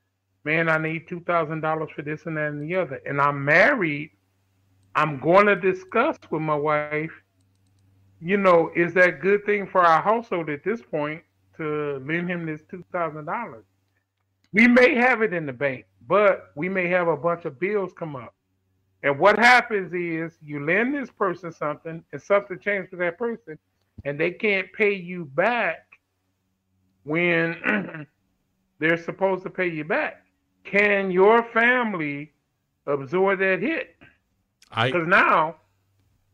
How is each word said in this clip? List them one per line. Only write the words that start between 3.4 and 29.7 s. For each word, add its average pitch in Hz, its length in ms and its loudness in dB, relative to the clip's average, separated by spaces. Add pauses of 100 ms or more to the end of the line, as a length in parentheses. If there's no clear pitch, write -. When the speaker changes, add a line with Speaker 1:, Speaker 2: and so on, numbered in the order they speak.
Speaker 1:
married, 160 640 2 (840)
I'm 147 240 0
gonna 190 380 4
discuss 190 600 -2 (140)
with 156 120 -4
my 156 120 0
wife, 151 580 -2 (1080)
you 175 160 0
know, 175 380 6
is 170 200 0
that 180 260 4
good 202 260 2
thing 208 200 -2
for 185 160 0
our 165 200 6
household 190 480 -2
at 143 140 -6
this 226 180 -4
point 151 400 -6 (340)
to 151 500 -6
lend 175 240 -4
him 175 160 -6
this 156 140 -8 (100)
two 180 220 -16
thousand 156 340 -6
dollars? 170 380 -10 (880)
We 220 160 6
may 254 260 6
have 240 280 2
it 185 100 0
in 165 140 -4
the 131 80 -8
bank, 131 320 -4 (200)
but 196 480 2
we 185 140 -6
may 185 200 -2
have 175 200 0
a 156 80 2
bunch 170 300 -4
of 139 120 -12
bills 196 400 -4
come 156 180 -10
up. 117 180 -16 (680)
And 139 160 0
what 208 200 6
happens 226 560 4
is 165 480 -6
you 147 200 -10
lend 208 320 0
this 269 160 -6
person 175 400 -6
something 160 640 -8
and 143 80 -12
something 196 380 -2
changes 202 320 -6
for 185 60 -18
that 175 200 -4
person 226 420 -10 (460)
and 143 160 -6
they 175 100 0
can't 190 440 -2
pay 208 180 2
you 180 320 -8
back 175 600 -2 (1160)
when 170 1040 -2 (380)
<clears throat> - 340 -20
they're 165 240 2
supposed 185 420 -2
to 202 60 -10
pay 185 180 -4
you 156 160 -8